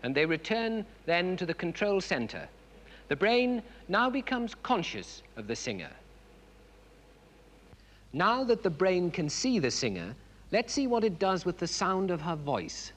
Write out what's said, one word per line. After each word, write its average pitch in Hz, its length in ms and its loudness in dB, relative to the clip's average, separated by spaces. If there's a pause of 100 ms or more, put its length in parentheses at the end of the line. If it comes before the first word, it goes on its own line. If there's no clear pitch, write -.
and 131 100 -2
they 151 100 4
return 220 600 0 (180)
then 175 320 2
to 180 100 -2
the 165 80 -2
control 196 460 0
center. 117 480 -4 (600)
The 147 80 2
brain 240 440 4 (280)
now 226 200 4
becomes 247 460 -2
conscious - 680 -4 (140)
of 107 120 -10
the 113 80 -2
singer. 92 340 -6 (2250)
Now 214 320 2
that 226 180 4
the 185 80 2
brain 180 400 2
can 156 180 -2
see 247 300 2
the 131 140 2
singer, 95 420 -2 (380)
let's 233 200 0
see 277 140 0
what 240 160 2
it 185 160 2
does 190 260 2
with 175 140 -2
the 170 80 -2
sound 190 460 0
of 160 80 -2
her 165 160 -2
voice. 139 600 -4